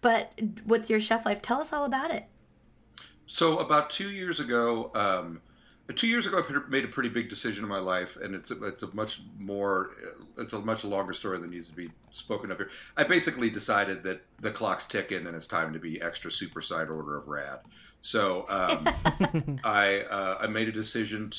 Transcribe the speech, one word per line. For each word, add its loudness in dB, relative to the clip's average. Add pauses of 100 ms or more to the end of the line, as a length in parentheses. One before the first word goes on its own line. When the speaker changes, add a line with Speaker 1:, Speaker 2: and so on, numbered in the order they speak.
Speaker 1:
but 4 (340)
with 4
your 6
chef 2
life, 0
tell 0
us -6
all 0
about 0
it. -4 (1000)
Speaker 2:
So 4
about 4
two -4
years -4
ago, 2
um, 2 (540)
two 4
years 4
ago, 2
I 6
put, -2
made 4
a -4
pretty 0
big 0
decision -4
in -4
my 0
life, 0
and -6
it's -8
a, -6
it's -6
a -6
much -4 (180)
more, 0 (440)
it's -8
a -4
much -2
longer 0
story -4
than -10
needs -12
to -20
be -8 (220)
spoken -6
of -6
here. -6 (260)
I 6
basically 4
decided 2
that -4 (180)
the -2
clock's 0
ticking -2
and -6
it's -6
time 0
to -6
be -6
extra -6
super -6
side -2
order -6
of -10
rad. -6 (420)
So, 2
um, 2 (760)
Speaker 3:
<laughs> -2
Speaker 2:
I, 6
uh, 0
I 0
made 0
a 0
decision -2 (100)